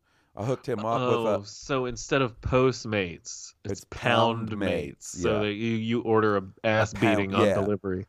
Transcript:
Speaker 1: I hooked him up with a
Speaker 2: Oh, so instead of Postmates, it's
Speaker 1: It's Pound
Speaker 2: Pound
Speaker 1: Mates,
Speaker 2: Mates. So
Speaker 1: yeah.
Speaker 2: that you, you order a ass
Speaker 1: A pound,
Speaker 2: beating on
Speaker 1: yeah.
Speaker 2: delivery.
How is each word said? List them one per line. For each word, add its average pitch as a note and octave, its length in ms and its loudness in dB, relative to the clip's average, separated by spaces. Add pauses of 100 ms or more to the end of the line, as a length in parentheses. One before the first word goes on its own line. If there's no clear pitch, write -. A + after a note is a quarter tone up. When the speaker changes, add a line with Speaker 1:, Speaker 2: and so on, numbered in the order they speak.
(360)
Speaker 1:
I - 80 -6
hooked B2+ 240 -4
him A2 160 -2
up A#2 160 0
with B2 260 2
a G#2 120 2
Speaker 2:
Oh, G2+ 60 -6
so B2+ 420 -4
instead B2 360 -2
of A#2+ 180 -2
Postmates, A2 1120 0 (100)
it's G2+ 80 -6
Speaker 1:
It's - 180 -8
Pound A#2 580 2
Speaker 2:
Pound G#2+ 100 -6
Speaker 1:
Mates, F2 280 0
Speaker 2:
Mates. - 360 -12
So A2 120 2
Speaker 1:
yeah. G#2 40 0 (100)
Speaker 2:
that G#2 60 -2
you, A2+ 200 -2
you A2+ 280 -2
order G#2+ 340 4
a F#2+ 60 0 (220)
ass G#2+ 280 2
Speaker 1:
A G#2+ 40 -10
pound, G#2+ 200 2
Speaker 2:
beating G2 180 0
on G#2 120 4
Speaker 1:
yeah. G2 80 4
Speaker 2:
delivery. G2 540 -2